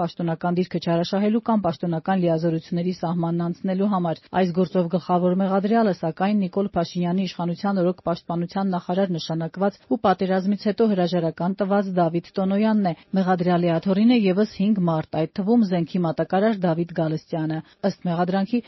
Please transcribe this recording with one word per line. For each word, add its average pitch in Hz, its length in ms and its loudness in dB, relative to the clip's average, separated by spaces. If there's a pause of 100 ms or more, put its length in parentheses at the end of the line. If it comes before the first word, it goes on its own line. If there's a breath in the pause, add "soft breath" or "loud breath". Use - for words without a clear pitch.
պաշտոնական 175 580 -2
դիրքը 180 240 -2
չարաշահելու 196 640 0
կամ 214 160 2
պաշտոնական 170 580 -2
լիազորությունների 170 760 0
սահմանն 170 480 -2
անցնելու 190 480 -2
համար։ 170 260 -2 (180)
Այս 180 200 0
գործով 175 340 0
գլխավոր 180 460 0
մեղադրյալը, 196 540 2 (100)
սակայն, 190 400 0
Նիկոլ 196 320 -2
Փաշինյանի 175 540 0
իշխանության 180 540 -2
օրոք 180 260 0
պաշտպանության 175 680 -4
նախարար 180 400 -2
նշանակված 165 640 -4 (100)
ու 247 140 0
պատերազմից 190 680 0
հետո 220 240 2
հրաժարական 175 680 0
տված 196 360 0
Դավիթ 170 360 0
Տոնոյանն 202 540 2
է։ 160 40 -4 (220 loud breath)
Մեղադրյալի 175 540 2 (100)
աթոռին 202 340 4
է 240 60 6
ևս 196 400 2
հինգ 196 300 2
մարդ, 156 300 -2
այդ 160 200 -2
թվում 214 300 4
զենքի 175 300 0 (100)
մատակարար 190 500 0
Դավիթ 170 400 0
Գալստյանը։ 160 600 -4 (300 soft breath)
Ըստ - 200 -6
մեղադրանքի, 180 580 0